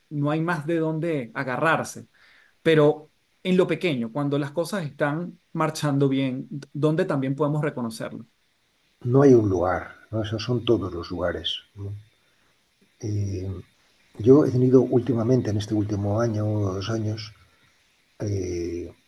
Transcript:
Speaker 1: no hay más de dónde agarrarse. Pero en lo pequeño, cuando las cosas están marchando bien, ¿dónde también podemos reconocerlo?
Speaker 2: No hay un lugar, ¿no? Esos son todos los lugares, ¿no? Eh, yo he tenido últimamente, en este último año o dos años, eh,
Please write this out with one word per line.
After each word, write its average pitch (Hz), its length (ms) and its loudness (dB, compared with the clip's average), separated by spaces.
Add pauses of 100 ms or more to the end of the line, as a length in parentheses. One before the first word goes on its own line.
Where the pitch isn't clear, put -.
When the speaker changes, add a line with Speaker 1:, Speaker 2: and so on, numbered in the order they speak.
Speaker 1:
no 147 220 -2
hay 160 100 -2
más 165 260 -4
de 170 120 0
dónde 156 560 -4
agarrarse. 131 720 -2 (560)
Pero 151 480 4 (320)
en 185 140 2
lo 180 100 6
pequeño, 151 440 -2
cuando 143 280 -2
las 143 120 -4
cosas 170 340 -4
están 156 540 -4 (140)
marchando 147 560 0
bien, 135 380 -2 (260)
¿dónde 156 320 0
también 135 300 -2
podemos 147 280 -2
reconocerlo? 117 640 -8 (800)
Speaker 2:
No 123 180 4
hay 135 140 10
un 107 140 6
lugar, 90 480 -2 (120)
¿no? 110 140 -4
Esos 104 200 -6
son 120 220 -4
todos 95 260 2
los 85 200 -10
lugares, 85 480 -6 (160)
¿no? 101 180 -12 (1080)
Eh, 98 480 -6 (720)
yo 131 260 8
he - 60 0
tenido 127 300 6
últimamente, 120 720 0
en 107 60 -2
este 104 180 -4
último 104 460 -2
año 107 260 -2
o 104 260 -2
dos 98 160 -6
años, 107 440 -6 (840)
eh, 87 720 -6 (160)